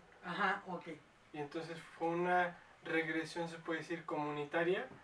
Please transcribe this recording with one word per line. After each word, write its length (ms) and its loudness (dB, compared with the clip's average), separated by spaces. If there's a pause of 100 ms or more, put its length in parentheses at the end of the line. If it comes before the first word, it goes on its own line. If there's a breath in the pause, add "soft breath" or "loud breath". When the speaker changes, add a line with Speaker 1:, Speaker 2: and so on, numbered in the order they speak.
(260)
Speaker 1:
Ajá, 400 2
ok. 220 -6 (440)
Speaker 2:
Y 60 -6
entonces 400 -4 (180)
fue 120 2
una 500 4 (240 soft breath)
regresión, 680 0
se 100 -8
puede 240 -2
decir, 220 -4
comunitaria, 800 2 (200)